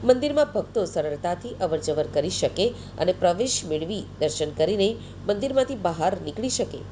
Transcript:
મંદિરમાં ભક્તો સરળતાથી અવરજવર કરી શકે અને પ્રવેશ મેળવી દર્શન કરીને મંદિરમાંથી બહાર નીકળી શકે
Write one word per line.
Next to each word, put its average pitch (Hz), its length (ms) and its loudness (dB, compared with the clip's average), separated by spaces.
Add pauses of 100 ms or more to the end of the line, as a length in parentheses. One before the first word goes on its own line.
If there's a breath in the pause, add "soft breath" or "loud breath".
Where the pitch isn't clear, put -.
મંદિરમાં 285 480 4
ભક્તો 208 340 0
સરળતાથી 170 720 -2
અવરજવર 156 460 0
કરી 151 240 0
શકે 180 380 0 (300 loud breath)
અને 180 140 2
પ્રવેશ 185 520 2
મેળવી 165 400 -4 (160)
દર્શન 151 300 0
કરીને 196 460 2 (300 loud breath)
મંદિરમાંથી 262 480 2
બહાર 175 460 0
નીકળી 165 280 -4
શકે 185 320 -2 (120)